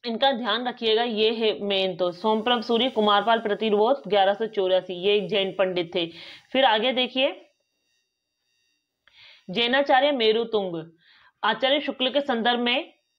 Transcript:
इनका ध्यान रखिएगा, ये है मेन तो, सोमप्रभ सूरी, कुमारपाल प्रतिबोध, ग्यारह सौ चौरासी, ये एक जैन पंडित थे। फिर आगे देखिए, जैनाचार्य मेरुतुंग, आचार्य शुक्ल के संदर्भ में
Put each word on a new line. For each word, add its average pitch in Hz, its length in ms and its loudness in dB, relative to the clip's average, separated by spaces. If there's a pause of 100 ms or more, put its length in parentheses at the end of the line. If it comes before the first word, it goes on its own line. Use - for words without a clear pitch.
इनका 240 260 0
ध्यान 240 360 -4
रखिएगा, 226 360 0
ये 220 280 2
है 220 300 0
मेन 190 340 -2
तो, 180 160 0
सोमप्रभ 220 500 0
सूरी, 233 280 0
कुमारपाल 214 500 2
प्रतिबोध, 220 680 0
ग्यारह 196 260 4
सौ 214 120 -4
चौरासी, 185 480 -2
ये 190 220 0
एक 196 120 0
जैन 196 240 -2
पंडित 180 440 -2
थे। 170 120 -2 (440)
फिर 262 140 2
आगे 220 260 2
देखिए, 262 500 -2 (2000)
जैनाचार्य 269 600 2
मेरुतुंग, 220 800 0 (520)
आचार्य 262 360 0
शुक्ल 254 300 -4
के 277 120 0
संदर्भ 240 380 0
में 247 340 -2 (260)